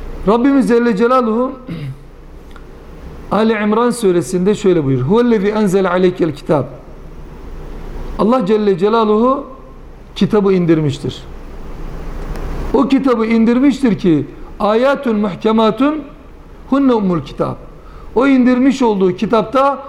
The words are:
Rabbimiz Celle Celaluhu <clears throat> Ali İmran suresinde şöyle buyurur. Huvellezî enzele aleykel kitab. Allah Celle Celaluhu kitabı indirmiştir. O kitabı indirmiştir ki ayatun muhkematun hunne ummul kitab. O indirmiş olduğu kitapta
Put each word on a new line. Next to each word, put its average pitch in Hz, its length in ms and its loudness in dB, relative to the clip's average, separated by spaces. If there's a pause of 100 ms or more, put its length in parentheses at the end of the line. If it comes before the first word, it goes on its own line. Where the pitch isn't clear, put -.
(280)
Rabbimiz 240 400 4
Celle 233 280 2
Celaluhu 240 560 2 (880)
<clears throat> - 920 -16
Ali 220 220 2 (100)
İmran 220 280 2
suresinde 180 640 0
şöyle 175 300 2
buyurur. 135 180 2
Huvellezî 220 440 2
enzele 196 420 2
aleykel 180 460 2
kitab. 147 280 0 (1600)
Allah 220 260 2
Celle 208 320 2
Celaluhu 220 680 2 (680)
kitabı 202 380 2
indirmiştir. 156 680 0 (1500)
O 277 140 2
kitabı 262 380 2
indirmiştir 233 760 2
ki 151 260 2 (340)
ayatun 240 560 0
muhkematun 220 880 0 (680)
hunne 269 240 4
ummul 185 280 0
kitab. 135 340 -6 (600)
O 254 120 4
indirmiş 254 540 4
olduğu 196 340 2
kitapta 262 720 0